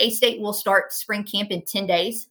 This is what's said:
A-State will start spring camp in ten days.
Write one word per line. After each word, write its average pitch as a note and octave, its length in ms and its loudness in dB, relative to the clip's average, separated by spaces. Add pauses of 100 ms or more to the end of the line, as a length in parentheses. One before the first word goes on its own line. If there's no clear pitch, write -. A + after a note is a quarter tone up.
A-State A3+ 400 2
will G#3 120 -2
start G3 400 2
spring G#3 300 -4
camp G3+ 300 -4
in F3 100 -2
ten G3 240 -4
days. F#3 440 0